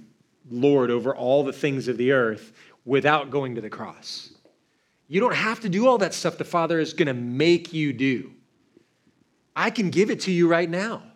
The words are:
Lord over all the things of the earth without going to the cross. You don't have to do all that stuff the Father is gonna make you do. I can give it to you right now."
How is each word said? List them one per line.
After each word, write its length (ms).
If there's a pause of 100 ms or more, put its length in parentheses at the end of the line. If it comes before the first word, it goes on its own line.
(500)
Lord 420
over 240
all 280
the 100
things 340
of 100
the 140
earth 420 (320)
without 460
going 240
to 60
the 80
cross. 640 (760)
You 120
don't 140
have 280
to 80
do 180
all 100
that 160
stuff 240
the 80
Father 340
is 140
gonna 200
make 600
you 200
do. 400 (1200)
I 160
can 180
give 220
it 100
to 100
you 160
right 220
now." 340 (120)